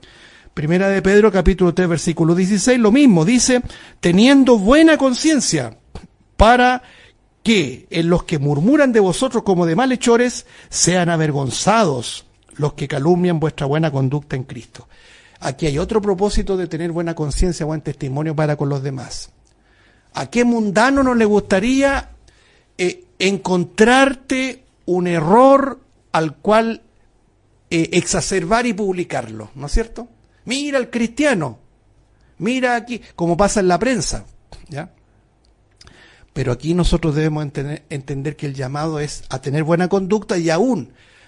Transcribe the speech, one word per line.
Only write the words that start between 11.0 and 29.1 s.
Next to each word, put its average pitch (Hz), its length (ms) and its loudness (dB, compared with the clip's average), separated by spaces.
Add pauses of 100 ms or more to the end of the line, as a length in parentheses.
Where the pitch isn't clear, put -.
avergonzados 151 1160 -2 (300)
los 143 180 -4
que 143 140 -10
calumnian 165 540 0
vuestra 156 240 -4
buena 156 260 -2
conducta 135 460 -4
en 127 80 -10
Cristo". - 420 -20 (540)
Aquí 156 260 -6
hay 143 120 -2
otro 202 220 -4
propósito 196 540 -2
de 180 120 -6
tener 165 260 -8
buena 170 200 -6
conciencia, 160 520 -4
buen 156 160 -6
testimonio 151 520 -6
para 151 220 -2
con 143 140 -4
los 139 120 -4
demás. 131 500 -12 (840)
¿A 139 160 -10
qué 240 160 2
mundano 233 580 2
no 254 100 2
le 226 120 2
gustaría, 214 840 0 (680)
eh, 180 260 -4 (160)
encontrarte 247 1400 0 (240)
un 180 180 -2
error 208 760 2 (320)
al 160 240 -2
cual, 226 440 0 (880)
eh, 165 220 -2
exacerbar 185 720 -2
y 240 60 -2
publicarlo, 151 840 -8